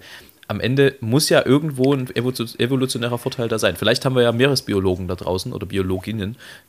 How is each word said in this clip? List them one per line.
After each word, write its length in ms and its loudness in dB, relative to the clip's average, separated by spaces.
Am 120 -4
Ende 400 2
muss 300 2
ja 160 6
irgendwo 480 2
ein 220 -2
evo-, 440 -4
evolutionärer 580 -2
Vorteil 300 -4
da 100 -2
sein. 180 2
Vielleicht 300 0
haben 100 0
wir 80 6
ja 80 4
Meeresbiologen 760 0
da 80 -4
draußen 380 -6
oder 120 -8
Biologinnen, 720 -4